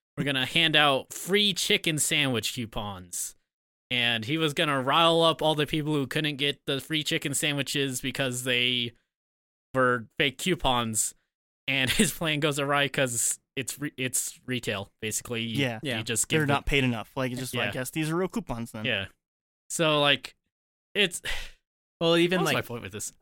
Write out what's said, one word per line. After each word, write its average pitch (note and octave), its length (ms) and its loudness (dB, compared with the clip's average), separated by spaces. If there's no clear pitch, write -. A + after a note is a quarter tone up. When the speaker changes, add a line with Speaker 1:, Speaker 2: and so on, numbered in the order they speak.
Speaker 1:
were C#3+ 80 -2
gonna C3+ 220 -2
hand D#3+ 300 2
out C#3+ 360 4
free G3+ 420 2
chicken F3+ 440 0
sandwich C3+ 560 0
coupons. G#2 800 -8
And A#2 360 0
he D3 100 -2
was D#3+ 160 0
gonna C#3+ 300 0
rile E3 400 4
up D#3+ 180 4
all D#3 140 2
the D3 120 0
people D3+ 280 0
who C#3 120 0
couldn't D3+ 300 -2
get C#3+ 300 -2
the C#3 140 -2
free D#3 220 -4
chicken D3+ 300 -2
sandwiches C#3 720 0
because B2+ 420 -2
they B2 480 0
were B2 320 2
fake C#3 200 0
coupons. B2 760 0
And C3+ 240 0
<laughs> - 0 -
his F#3+ 220 2
plan D3+ 280 -2
goes D3 180 0
awry C#3+ 300 2
'cause B2+ 520 0
it's - 240 -6
re-, D3 160 -6
it's - 500 -4
retail, A#2 460 -4
basically. A2+ 400 -4
You, A2+ 220 -2
Speaker 2:
Yeah. A#2 180 -2
Speaker 1:
you C3+ 80 -4
Speaker 3:
Yeah. A2 120 -2
Speaker 1:
just - 260 -2
give D#3 120 2
Speaker 2:
They're D3 60 2
Speaker 1:
the C#3+ 60 2
Speaker 2:
not C#3 140 0
paid C#3 180 4
enough. A#2 320 0
Like, C3 160 -2
it's B2+ 80 -8
just, B2 140 -6
Speaker 1:
Yeah. A2+ 120 -2
Speaker 2:
like, G2+ 80 -4
"Yes, B2+ 160 -6
these D#3 200 -2
are E3 60 0
real F3+ 120 0
coupons A#2+ 420 -6
then." A2 140 -8
Speaker 1:
Yeah. G2+ 220 -2
So, D#3 320 2
like, C#3+ 360 0
it's, G3 260 0
Speaker 3:
Well, E3+ 160 4
even, F3 220 4
Speaker 1:
what F3+ 60 0
was D3 100 2
Speaker 3:
like, A#2+ 100 0
Speaker 1:
my - 40 -14
point A#2+ 160 -10
with F#2+ 80 -12
this? G#2 300 -8